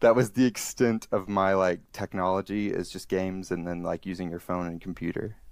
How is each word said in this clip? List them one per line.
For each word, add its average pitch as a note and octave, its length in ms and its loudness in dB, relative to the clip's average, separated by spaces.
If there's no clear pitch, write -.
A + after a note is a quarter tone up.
that A#2 160 8
was A#2+ 160 2
the B2+ 140 4
extent A#2 640 0
of G2 160 -2
my, G2 260 4
like, F#2 260 2
technology G2 800 -2
is F2+ 180 -4
just - 180 -12
games F#2 440 -2
and F2 140 -4
then, F2 180 -6
like, E2+ 200 -4
using F2+ 260 -6
your E2+ 100 -8
phone F2+ 260 -4
and E2+ 140 -8
computer. F2 560 -6